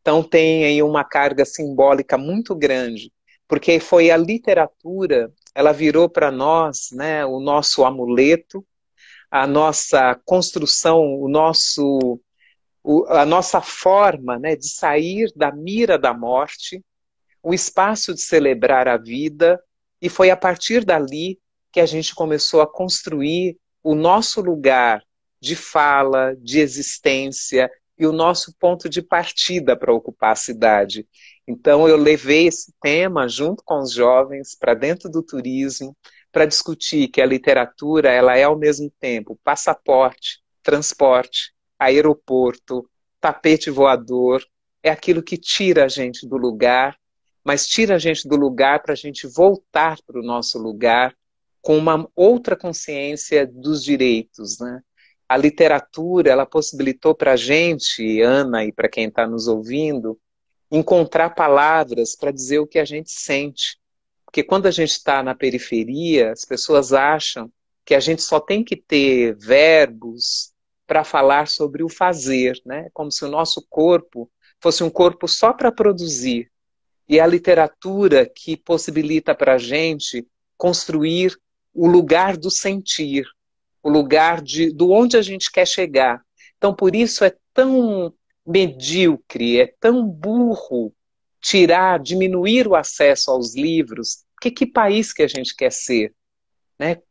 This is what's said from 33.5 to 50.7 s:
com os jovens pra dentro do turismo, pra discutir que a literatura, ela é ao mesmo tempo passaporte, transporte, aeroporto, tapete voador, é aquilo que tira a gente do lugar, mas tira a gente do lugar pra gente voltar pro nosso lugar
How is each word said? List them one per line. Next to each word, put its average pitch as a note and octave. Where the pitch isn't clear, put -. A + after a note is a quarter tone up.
com D#3
os C3
jovens C3
pra A#2+
dentro D3+
do D#3+
turismo, C3+
pra D#3
discutir D3
que -
a C3
literatura, C3+
ela B2
é C3+
ao D3+
mesmo D3
tempo A2+
passaporte, C#3
transporte, C#3+
aeroporto, C3
tapete D#3
voador, B2+
é D#3
aquilo E3
que E3
tira E3+
a C3+
gente B2+
do B2
lugar, B2
mas C#3+
tira G3+
a -
gente D#3
do D3
lugar C#3
pra D3
gente C#3+
voltar D#3+
pro A#2+
nosso A#2+
lugar A#2